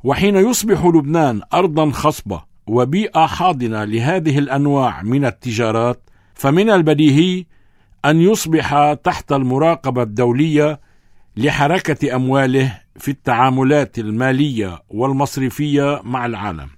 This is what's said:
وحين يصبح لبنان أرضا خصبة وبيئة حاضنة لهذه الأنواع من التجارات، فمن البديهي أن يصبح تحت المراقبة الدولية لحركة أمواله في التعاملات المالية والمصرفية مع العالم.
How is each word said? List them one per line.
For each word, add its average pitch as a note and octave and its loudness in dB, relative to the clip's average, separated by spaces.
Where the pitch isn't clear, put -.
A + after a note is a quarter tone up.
وحين D#3+ 2
يصبح G3+ 2
لبنان D3+ 2
أرضا D#3 0
خصبة A2+ -4
وبيئة D3+ 0
حاضنة B2 -2
لهذه C#3+ -2
الأنواع C#3 0
من C3 0
التجارات، A#2 -2
فمن F3 2
البديهي D#3+ 2
أن D#3 4
يصبح D#3 2
تحت - -4
المراقبة C3+ 0
الدولية C#3+ 0
لحركة C#3+ -2
أمواله C3 0
في - -8
التعاملات C3 0
المالية A#2 -2
والمصرفية C#3 -2
مع B2 -6
العالم. F#2+ -8